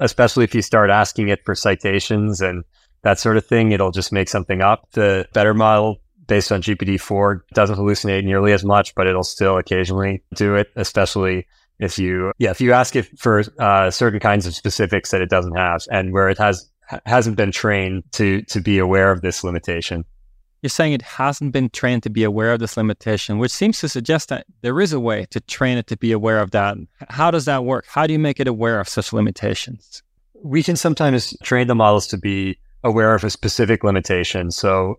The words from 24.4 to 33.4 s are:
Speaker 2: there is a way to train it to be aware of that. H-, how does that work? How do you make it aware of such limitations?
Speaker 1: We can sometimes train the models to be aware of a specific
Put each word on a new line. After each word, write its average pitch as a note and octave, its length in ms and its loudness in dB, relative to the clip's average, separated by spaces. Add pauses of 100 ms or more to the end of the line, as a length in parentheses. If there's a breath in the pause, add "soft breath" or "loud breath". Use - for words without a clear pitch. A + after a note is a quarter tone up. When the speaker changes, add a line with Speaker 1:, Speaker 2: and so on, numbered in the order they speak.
Speaker 2:
there B2+ 200 -2
is F#3+ 120 0
a C#3+ 80 -2
way G#2+ 300 -2
to A2 100 -8
train B2+ 360 -2
it A#2 120 -6
to A#2 80 -6
be A2+ 160 0
aware A2 260 2
of G2 140 -2
that. G2+ 240 0
H-, - 320 -18
how D3+ 240 0
does D#3 140 -2
that C3+ 180 0
work? B2 240 -4
How D#3 180 0
do D#3 60 -2
you D#3 60 0
make D3 200 0
it C3+ 80 -2
aware A#2 320 0
of G2 100 -4
such - 240 -6
limitations? G#2+ 920 -4 (360)
Speaker 1:
We D3+ 220 0
can F3 140 0
sometimes C#3+ 640 0
train B2 240 2
the A#2+ 80 2
models G#2 340 4
to - 80 -6
be G2 420 -4 (260)
aware A2 300 4
of G2+ 80 0
a G#2+ 80 -2
specific A2 540 0